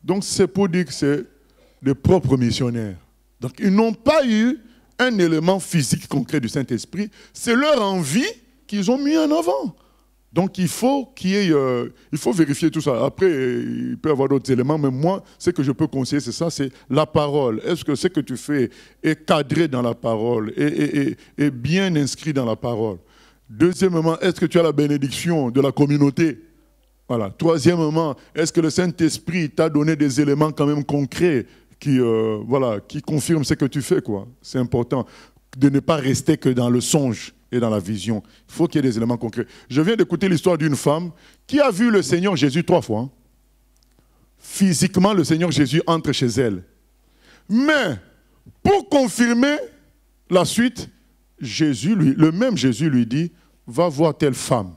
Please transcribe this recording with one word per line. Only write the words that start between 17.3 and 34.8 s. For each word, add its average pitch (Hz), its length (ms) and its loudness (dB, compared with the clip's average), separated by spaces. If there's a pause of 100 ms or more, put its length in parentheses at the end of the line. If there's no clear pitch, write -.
Est-ce 170 220 -4
que 147 80 -2
ce 139 140 -2
que 156 140 -2
tu 127 160 -8
fais 135 340 -2 (320)
est 156 220 -2
cadré 151 420 0
dans 127 160 -2
la 117 100 -2
parole, 113 600 -2
et, 143 80 -2
et, 147 460 -2
et, 123 80 -10 (200)
et 147 140 0
bien 160 440 -2
inscrit 147 380 -4
dans 131 120 -2
la 110 100 -2
parole ? 110 420 -4 (520)
Deuxièmement, 165 680 0
est-ce 180 200 0
que 175 80 0
tu 175 100 2
as 170 60 6
la 160 80 4
bénédiction 147 800 0
de 135 100 2
la 139 100 2
communauté ? 143 680 2 (720)
Voilà. 110 180 -2
Troisièmement, 160 840 0 (180)
est-ce 160 200 -2
que 175 80 2
le 160 80 2
Saint-Esprit 165 800 -2
t'a 160 200 0
donné 151 280 0
des 143 240 0
éléments 147 320 2
quand 147 120 0
même 147 200 0
concrets 143 600 -2 (320)
qui, 135 220 0
euh, 110 480 0
voilà, 120 320 0
qui 151 220 -12
confirment 156 420 -2
ce 151 100 -2
que 147 120 0
tu 135 160 -4
fais, 160 200 -2
quoi ? 104 280 -8 (120)
C'est - 180 -6
important 120 460 -2 (520)